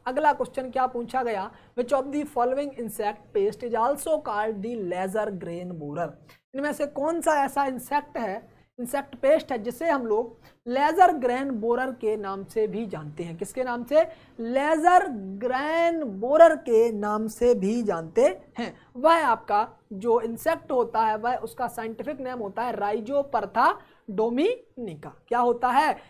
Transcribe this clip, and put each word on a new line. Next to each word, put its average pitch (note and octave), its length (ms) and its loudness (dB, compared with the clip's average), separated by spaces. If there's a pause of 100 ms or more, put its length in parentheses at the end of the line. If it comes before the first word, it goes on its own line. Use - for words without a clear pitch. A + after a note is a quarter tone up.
अगला C#4+ 280 2
क्वेश्चन C4 360 -6
क्या B3+ 180 0
पूछा B3 360 -6
गया, G#3+ 280 -4 (280)
"Which B3 180 -2
of C4+ 100 -2
the C#4+ 200 -4
following C4 420 -2 (100)
insect G#3+ 580 -6
pest G#3 260 0
is A#3 100 -6
also C#4+ 460 0 (100)
called G#3+ 280 -2
the A3+ 180 -6 (180)
laser F#3+ 340 -2
grain F3 440 -8
borer?" D#3 380 -6 (460)
इनमें C#4+ 180 -4
से D4+ 120 -4
कौन D4 360 -2
सा D#4 120 2 (120)
ऐसा C#4 200 0
इंसेक्ट C#4+ 520 -4
है, A3 360 -6 (260)
इंसेक्ट C#4 360 -6
पेस्ट D4 360 2
है, B3+ 60 -2
जिसे A#3+ 320 -4
हम C#4 160 0
लोग A3+ 320 -2 (300)
लेजर D#4+ 460 6
ग्रेन C4 380 -2
बोरर A#3+ 400 -2
के A3 260 -4
नाम G3 260 -8
से G#3+ 240 -2
भी G3+ 180 -6
जानते D#3 380 -10
हैं? E3+ 140 -10
किसके B3+ 260 -6
नाम A#3+ 200 -6
से? D4+ 200 4 (360)
लेजर D4+ 720 4
ग्रेन C4 920 -2
बोरर C#4 520 8
के A#3 360 2
नाम G#3 360 -2
से A#3+ 280 2
भी G#3 280 0
जानते G3 580 0 (180)
हैं। G#3 180 -8 (180)
वह D#4 300 4
आपका A3 440 0 (240)
जो A3+ 280 2
इंसेक्ट A#3 500 -4
होता A#3 280 0
है A3 180 2
वह, A#3+ 180 -2
उसका A3+ 320 -6
साइंटिफिक A3+ 520 -8
नेम B3+ 200 -8
होता G3+ 240 -6
है B3 100 -4
Rhizopertha A3+ 1000 0 (380)
dominica। A#3 1000 -2 (180)
क्या A#3+ 120 0
होता A#3+ 280 2
है? C4+ 300 2 (120)